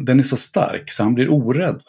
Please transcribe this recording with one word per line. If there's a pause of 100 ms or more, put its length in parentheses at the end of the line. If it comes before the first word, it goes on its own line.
den
är
så
stark
så
han
blir
orädd,